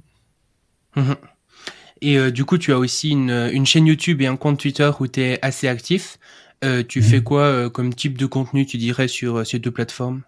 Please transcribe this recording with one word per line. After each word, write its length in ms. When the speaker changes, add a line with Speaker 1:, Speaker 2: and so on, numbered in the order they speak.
Speaker 1:
Mhm. 200
Et, 180
euh, 100
du 160
coup, 140
tu 140
as 40
aussi 320
une, 440
une 120
chaîne 220
YouTube 340
et 60
un 80
compte 240
Twitter 400
où 80
t'es 340
assez 260
actif. 520
Euh, 240
tu 120
Speaker 2:
Mhm. 60
Speaker 1:
fais 180
quoi, 180
euh, 300
comme 240
type 240
de 80
contenu, 400
tu 100
dirais, 300
sur, 300
euh, 80
ces 120
deux 140
plateformes ? 560